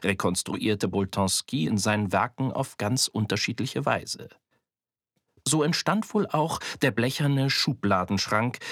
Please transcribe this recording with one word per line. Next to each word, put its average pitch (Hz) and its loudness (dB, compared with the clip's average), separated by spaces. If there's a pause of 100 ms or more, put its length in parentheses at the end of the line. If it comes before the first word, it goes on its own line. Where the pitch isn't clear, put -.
rekonstruierte 98 -2
Boltanski 98 0
in 107 2
seinen 104 0
Werken 120 0
auf - -4
ganz 110 0
unterschiedliche 113 -2
Weise. - -4 (1160)
So 151 4
entstand 170 0
wohl 208 2
auch 156 0 (240)
der 135 6
blecherne 135 2
Schubladenschrank, 101 0 (140)